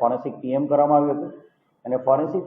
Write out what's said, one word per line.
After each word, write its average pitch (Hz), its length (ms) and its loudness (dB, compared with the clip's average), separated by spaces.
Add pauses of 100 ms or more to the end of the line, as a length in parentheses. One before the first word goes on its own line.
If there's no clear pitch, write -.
ફોરેન્સિક 123 400 -2
પી 127 180 -4
એમ 147 140 -2
કરવામાં 147 300 4
આવ્યું 143 180 -2
હતું - 160 -12 (480)
અને 127 220 -4
ફોરેન્સિક 151 400 0